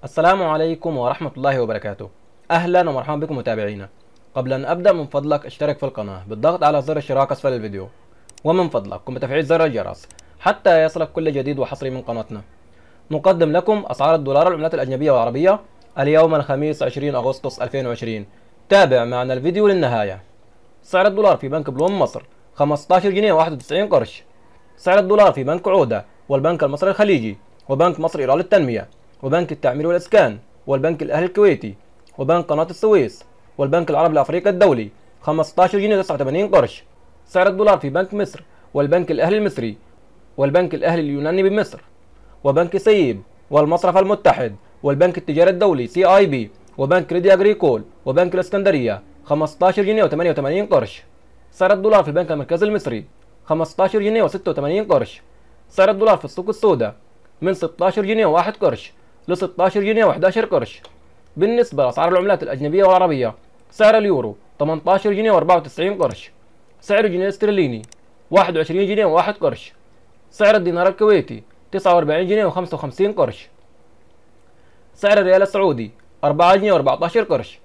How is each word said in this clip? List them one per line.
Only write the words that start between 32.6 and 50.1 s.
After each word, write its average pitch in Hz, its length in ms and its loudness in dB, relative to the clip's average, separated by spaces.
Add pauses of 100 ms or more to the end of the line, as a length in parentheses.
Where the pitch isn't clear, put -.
السويس 180 540 0 (340)
والبنك 156 320 0
العربي 156 240 2
الأفريقي 160 360 0
الدولي 170 400 2 (320)
خمستاشر 180 580 0
جنيه 208 180 0
وتسعة 175 180 -4
وثمانين 143 320 -2
قرش. - 360 0 (420)
سعر 185 220 0
الدولار 196 320 2
في 143 100 -6
بنك 185 240 -4
مصر 208 300 -6 (300)
والبنك 156 380 0
الأهلي 160 260 0
المصري 127 400 -4 (600)
والبنك 147 380 0
الأهلي 165 260 -2
اليوناني 151 420 -2
بمصر 196 380 -2 (600)
وبنك 170 340 0
سيب 175 440 2 (300)
والمصرف 165 460 2
المتحد 185 580 0 (280)
والبنك 160 340 2
التجاري 165 320 2
الدولي 175 380 0
سي 185 180 0
آي 196 200 6
بي 127 260 -4 (260)
وبنك 156 360 0
ريدي 180 200 4
أجريكول 180 500 2 (220)
وبنك 175 300 0
الإسكندرية 180 640 -2 (220)
خمستاشر 165 600 0
جنيه 214 200 0
وثمانية 165 280 0